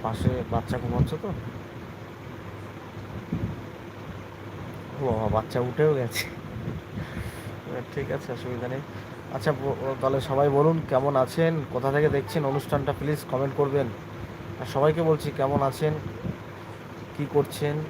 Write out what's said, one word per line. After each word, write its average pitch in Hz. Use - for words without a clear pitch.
পাশে 113
বাচ্চা 117
ঘুমাচ্ছে 120
তো। 208
ও 143
বাবা, 110
বাচ্চা 110
উঠেও 151
গেছে। 117
ঠিক 139
আছে, 139
অসুবিধা 123
নেই। 131
আচ্ছা, 139
ব-, 135
ও, -
তাহলে 135
সবাই 139
বলুন 151
কেমন 139
আছেন, 165
কোথা 127
থেকে 151
দেখছেন 139
অনুষ্ঠানটা, 139
প্লিজ 147
কমেন্ট 135
করবেন। 139
আর 127
সবাইকে 151
বলছি 151
কেমন 139
আছেন, 151
কী 147
করছেন 147